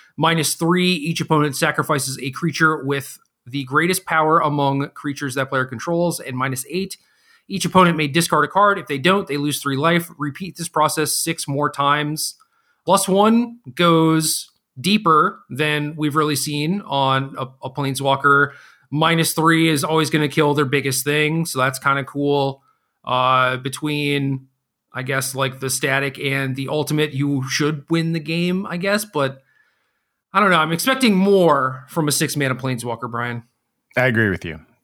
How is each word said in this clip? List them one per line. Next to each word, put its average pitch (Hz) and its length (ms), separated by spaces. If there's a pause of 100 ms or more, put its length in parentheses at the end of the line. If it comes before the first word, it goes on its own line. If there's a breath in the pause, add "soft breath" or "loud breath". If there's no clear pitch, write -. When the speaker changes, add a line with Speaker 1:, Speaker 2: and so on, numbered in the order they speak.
(160 loud breath)
Speaker 1:
Minus 160 380
three, 180 400
each 165 260
opponent 147 340
sacrifices 143 640
a 135 100
creature 160 520
with 139 360 (260)
the 131 200
greatest 160 420
power 160 340
among 139 540
creatures 139 400
that 135 160
player 131 160
controls. 170 520
And 131 180
minus 131 340
eight, 190 260 (520 soft breath)
each 190 180
opponent 175 320
may 151 100
discard 151 380
a - 20
card. 196 300
If 151 80
they 143 120
don't, 190 300
they 143 80
lose 147 240
three 139 160
life. 170 400
Repeat 147 400
this 170 120
process 151 440
six - 340
more 143 240
times. 147 640 (520)
Plus 196 200
one 220 540 (140)
goes 160 760 (300)
deeper 180 680
than 151 460
we've 151 200
really 151 180
seen 151 460
on 135 580
a, 135 80 (160)
a 131 80
planeswalker. 139 800 (380 loud breath)
Minus 160 440
three 165 340
is 151 160
always 156 260
gonna 151 180
kill 147 260
their 143 100
biggest 135 400
thing. 151 400
So 131 140
that's 131 200
kinda 139 260
cool. 139 580 (420)
Uh, 127 540
between, 143 920 (460)
I 127 80
guess, 131 320
like, 131 260
the 135 80
static 135 500
and 135 380
the 135 120
ultimate, 151 440
you 139 380
should 147 400
win 165 240
the 165 60
game, 175 440
I 175 140
guess. 202 260
But 135 380 (920)
I 190 80
don't 202 100
know. 170 80
I'm 156 140
expecting 254 420
more 165 760
from 156 200
a 143 40
six 147 240
mana 135 180
planeswalker, 120 560
Brian. 120 340 (520)
Speaker 2:
I 127 100
agree 110 220
with 87 160
you. 78 160 (240)